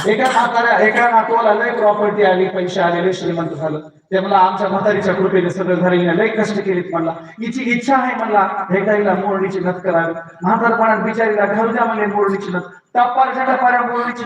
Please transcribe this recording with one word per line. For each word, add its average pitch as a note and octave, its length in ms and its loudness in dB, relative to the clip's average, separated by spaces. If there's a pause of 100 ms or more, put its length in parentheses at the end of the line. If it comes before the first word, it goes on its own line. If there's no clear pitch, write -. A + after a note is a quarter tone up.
(120)
एका C4 140 2
म्हाताऱ्या, A#3+ 600 2
एका A#3+ 240 2
नातवाला A3+ 440 4
लय A#3 160 0
प्रॉपर्टी G#3 520 2
आली, F#3 260 4
पैसे F#3 320 -4
आलेले, F3 320 0
श्रीमंत E3+ 360 -4
झालं. D3+ 300 -6
ते - 420 -6
म्हणला, G3 180 2
"आमच्या G3 300 2
म्हातारीच्या G3 460 0
कृपेने F#3 360 2
सगळं F3+ 240 -2
झालं, F3+ 200 2
हिने F3 240 2
लय A3 80 2
कष्ट G#3 380 -2
केलीत," F3+ 280 -2
म्हणला. E3 200 -2 (100)
"हिची A#3 480 -8
इच्छा C4+ 260 0
आहे," B3 200 -2
म्हणला, G#3+ 320 0 (220)
"हे G3 160 0
ताईला G#3 280 2
मोरणीची F#3+ 460 -2
नथ F3+ 100 -2
करावी." E3 420 -2 (300)
म्हातारपणात A3 560 2
बिचारीला G#3+ 480 0
घालू G#3+ 220 0
द्या A#3 160 -2
म्हणले G#3+ 220 -2
मोरणीची G3 440 -2
नथ. F3 100 -4 (340)
टप्पारच्या B3+ 500 0
टप्पाऱ्या B3 360 2
मोरणीची A#3+ 460 -4